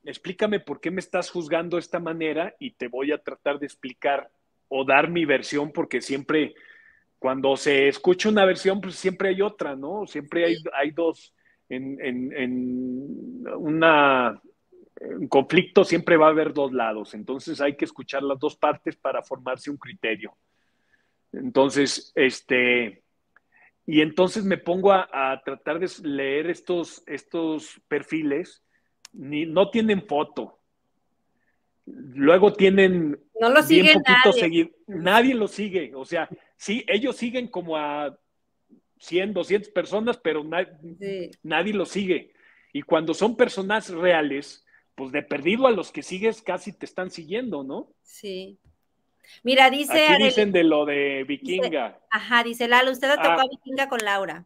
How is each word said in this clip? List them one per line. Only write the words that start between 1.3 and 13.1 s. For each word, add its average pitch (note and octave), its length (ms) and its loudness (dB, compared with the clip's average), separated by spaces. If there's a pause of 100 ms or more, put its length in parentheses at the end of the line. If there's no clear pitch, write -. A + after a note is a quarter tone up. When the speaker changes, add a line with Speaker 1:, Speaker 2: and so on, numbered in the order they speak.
Speaker 1:
juzgando E3+ 460 -4
de E3+ 40 -2
esta - 180 -8
manera", D#3+ 600 -4
y C3 140 -12
te - 160 -8
voy C3 220 -4
a D3 120 -2
tratar C#3+ 360 -6
de C#3+ 80 -8
explicar C3+ 640 -6 (380)
o C3+ 160 -2
dar C3+ 240 4
mi E3+ 160 -2
versión, C#3+ 480 -2
porque C#3+ 280 -4
siempre, C#3 540 -2 (680)
cuando C3+ 360 0
se C#3 300 4
escucha F3+ 420 2
una G#3+ 160 6
versión, F#3+ 360 0
pues F#3 160 -12
siempre F#3 320 -2
hay F#3+ 120 -2
otra, F3+ 360 -4
¿no? E3+ 320 -8
Siempre D3+ 360 -4
hay, E3+ 120 2 (180)
hay C#3+ 160 -2
dos. E3 420 -4 (360)
En, C3+ 360 -10
en, B2+ 320 -6
en B2+ 1120 -8 (100)